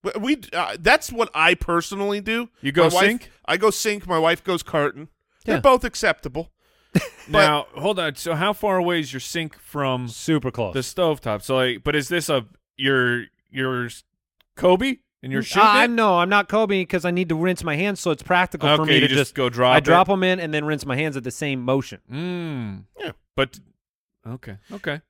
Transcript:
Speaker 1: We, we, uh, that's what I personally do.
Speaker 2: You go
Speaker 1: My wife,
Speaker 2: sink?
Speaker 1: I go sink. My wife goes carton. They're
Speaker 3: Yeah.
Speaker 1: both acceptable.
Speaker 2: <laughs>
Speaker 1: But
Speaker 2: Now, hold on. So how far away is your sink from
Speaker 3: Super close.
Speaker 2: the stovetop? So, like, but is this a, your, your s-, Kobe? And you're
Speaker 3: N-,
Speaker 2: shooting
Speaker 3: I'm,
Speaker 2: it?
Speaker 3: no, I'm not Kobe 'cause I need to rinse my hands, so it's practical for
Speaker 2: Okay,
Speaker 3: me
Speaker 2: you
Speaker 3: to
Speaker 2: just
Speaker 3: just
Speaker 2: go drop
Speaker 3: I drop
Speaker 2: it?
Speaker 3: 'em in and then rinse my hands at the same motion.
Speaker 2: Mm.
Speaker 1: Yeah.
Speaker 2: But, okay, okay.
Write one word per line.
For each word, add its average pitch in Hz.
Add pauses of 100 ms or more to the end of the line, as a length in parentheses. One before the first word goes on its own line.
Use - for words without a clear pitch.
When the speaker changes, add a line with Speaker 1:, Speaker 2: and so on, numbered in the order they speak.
Speaker 1:
We, 202
we, 262 (120)
uh, 156
that's 233
what 233
I 160
personally 196
do. 220 (100)
Speaker 2:
You 139
go 165
Speaker 1:
My 151
wife, 190
Speaker 2:
sink? 233 (160)
Speaker 1:
I 165
go 208
sink. 208
My 175
wife 165
goes 180
carton. 147 (380)
They're 160
Speaker 3:
Yeah. 127
Speaker 1:
both 262
acceptable. 160 (440)
Speaker 2:
<laughs> 175 (260)
Speaker 1:
But 151
Speaker 2:
Now, 151
hold 180
on. 156
So 170
how 185
far 202
away 175
is 135
your 131
sink -
from 131
Speaker 3:
Super 135
close. 107
Speaker 2:
the 131
stovetop? 127
So, 131
like, 127
but 147
is 139
this 170
a, 135 (320)
your, 123 (260)
your 131
s-, - (520)
Kobe? 185 (240)
And 131
you're 135
Speaker 3:
N-, 220
Speaker 2:
shooting -
Speaker 3:
I'm, 214
Speaker 2:
it? -
Speaker 3:
no, 208
I'm 175
not 202
Kobe 202
'cause 175
I 175
need 175
to 165
rinse 170
my 151
hands, 196
so 175
it's 143
practical 175
for 156
Speaker 2:
Okay, 156
Speaker 3:
me 139
Speaker 2:
you -
Speaker 3:
to -
Speaker 2:
just 135
Speaker 3:
just 135
Speaker 2:
go 131
drop 123
Speaker 3:
I 151
drop 170
Speaker 2:
it? -
Speaker 3:
'em 190
in 185
and 160
then 151
rinse 151
my 131
hands 151
at 123
the 123
same 135
motion. 127 (120)
Speaker 2:
Mm. 143 (180)
Speaker 1:
Yeah. 370 (220)
Speaker 2:
But, - (720)
okay, 110 (120)
okay. 160